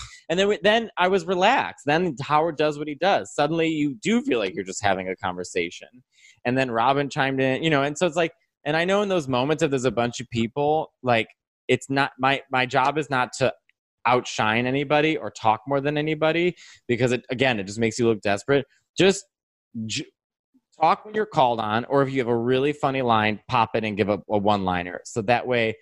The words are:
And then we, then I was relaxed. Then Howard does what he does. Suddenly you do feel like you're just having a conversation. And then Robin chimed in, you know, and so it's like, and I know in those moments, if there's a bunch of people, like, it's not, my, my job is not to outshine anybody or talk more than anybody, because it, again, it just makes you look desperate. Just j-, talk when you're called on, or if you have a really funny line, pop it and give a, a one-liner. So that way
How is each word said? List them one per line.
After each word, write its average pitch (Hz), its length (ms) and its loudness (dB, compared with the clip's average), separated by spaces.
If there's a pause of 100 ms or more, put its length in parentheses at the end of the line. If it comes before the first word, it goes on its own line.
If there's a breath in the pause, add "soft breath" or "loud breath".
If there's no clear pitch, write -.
(280 loud breath)
And 165 100 0
then 202 100 2
we, 202 140 0
then 214 340 2
I 180 120 2
was 185 160 2
relaxed. 180 600 0
Then 160 340 0
Howard 151 360 0
does 151 220 0
what 151 100 -8
he 147 80 -8
does. 160 380 0
Suddenly 160 340 0
you 147 260 0
do 220 280 0
feel 131 180 0
like 95 140 -2
you're 95 100 -6
just 92 180 -8
having 95 260 0
a 95 60 -6
conversation. 90 760 -6 (560 soft breath)
And 123 140 0
then 131 120 0
Robin 135 380 2
chimed 135 320 -2
in, 131 220 0
you 165 80 0
know, 139 120 2
and 147 140 -2
so 185 100 0
it's 156 100 -4
like, 165 160 0 (320)
and 151 120 -2
I 170 80 0
know 196 180 2
in 202 60 -2
those 170 200 0
moments, 135 340 0
if 160 80 2
there's 127 140 0
a 127 80 2
bunch 117 260 -2
of 120 120 -12
people, 143 640 -2 (100)
like, 117 260 2 (400)
it's 123 200 0
not, 139 300 0
my, 131 320 2
my 127 160 0
job 139 320 0
is 143 100 -4
not 127 260 -2
to 127 180 0 (520)
outshine 120 640 2
anybody 147 500 0
or 107 140 -8
talk 110 360 0
more 139 140 0
than 147 160 -2
anybody, 160 600 0 (320 loud breath)
because 120 240 2
it, 123 180 -2
again, 123 300 0
it 95 40 -8
just 101 140 -10
makes 113 180 0
you 117 100 2
look 110 140 2
desperate. 117 460 0 (320)
Just 190 260 2 (640)
j-, - 200 -8 (720)
talk 175 240 2
when 214 100 -16
you're 214 120 -2
called 120 340 2
on, 110 240 0
or 139 180 2
if 131 80 0
you 135 80 -2
have 117 80 0
a 117 100 0
really 131 360 0
funny 135 300 -2
line, 107 360 2 (100)
pop 117 280 0
it 110 80 -2
and 107 120 -4
give 101 120 0
a, 104 100 0 (100)
a 104 100 0
one-liner. 92 680 0
So - 180 -6
that 113 240 0
way 117 360 -2